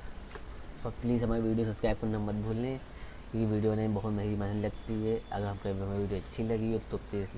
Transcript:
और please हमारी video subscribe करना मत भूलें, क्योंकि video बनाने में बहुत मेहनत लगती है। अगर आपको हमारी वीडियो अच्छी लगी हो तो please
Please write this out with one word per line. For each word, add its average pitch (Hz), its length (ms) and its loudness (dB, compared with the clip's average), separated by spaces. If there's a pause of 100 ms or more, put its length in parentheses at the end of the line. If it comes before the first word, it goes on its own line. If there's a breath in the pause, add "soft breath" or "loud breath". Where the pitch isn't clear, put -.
(840)
और 113 60 0
please 120 320 2
हमारी 113 180 4
video 113 240 4
subscribe 107 360 2
करना 110 180 0
मत 104 240 0
भूलें, 120 340 0 (540 loud breath)
क्योंकि 113 140 2
video 107 260 4
बनाने 110 160 2
में 107 80 4
बहुत 107 180 0
मेहनत 104 520 0
लगती 107 400 -2
है। 113 140 2 (120)
अगर 101 160 0
आपको 98 280 -2
हमारी 98 260 0
वीडियो 98 180 0
अच्छी - 240 -4
लगी 113 300 2
हो 110 60 2 (120)
तो 104 80 -2
please 101 380 -4